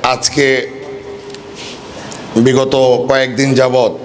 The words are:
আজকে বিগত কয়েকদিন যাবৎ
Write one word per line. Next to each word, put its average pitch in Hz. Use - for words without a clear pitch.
আজকে 139
বিগত 135
কয়েকদিন 135
যাবৎ 127